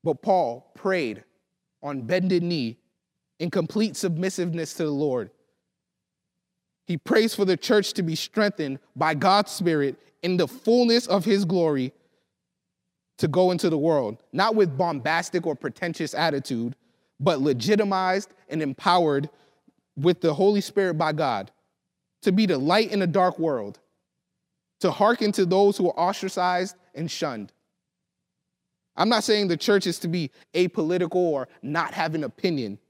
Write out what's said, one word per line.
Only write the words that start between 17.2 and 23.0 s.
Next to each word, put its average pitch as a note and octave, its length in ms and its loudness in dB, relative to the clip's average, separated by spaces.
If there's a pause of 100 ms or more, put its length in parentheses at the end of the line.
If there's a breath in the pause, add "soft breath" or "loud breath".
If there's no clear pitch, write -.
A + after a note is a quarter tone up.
legitimized F#3+ 880 0 (160 soft breath)
and D#3 140 -6
empowered D3+ 680 2 (680 soft breath)
with E3+ 260 2
the D#3+ 140 0
Holy G3+ 260 2
Spirit F#3 380 -2
by D#3 120 0
God, B2+ 400 -4 (680)
to F#3+ 100 2
be G#3 140 4
the E3 140 0
light F#3+ 320 2
in G3+ 100 0